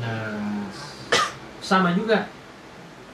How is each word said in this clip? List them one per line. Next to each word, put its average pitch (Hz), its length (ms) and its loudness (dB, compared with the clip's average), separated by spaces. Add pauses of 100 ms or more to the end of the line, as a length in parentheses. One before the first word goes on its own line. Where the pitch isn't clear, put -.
nas." 117 720 -2 (880)
Sama 180 320 6
juga. 220 320 4 (840)